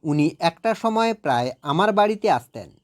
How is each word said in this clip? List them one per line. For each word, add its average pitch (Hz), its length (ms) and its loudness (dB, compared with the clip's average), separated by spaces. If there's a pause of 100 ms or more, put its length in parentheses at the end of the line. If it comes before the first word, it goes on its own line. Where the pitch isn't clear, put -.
উনি 151 360 2
একটা 175 360 -2
সময় 226 400 -2
প্রায় 127 360 -2 (120)
আমার 170 300 0
বাড়িতে 208 380 2
আসতেন। 113 400 -4 (140)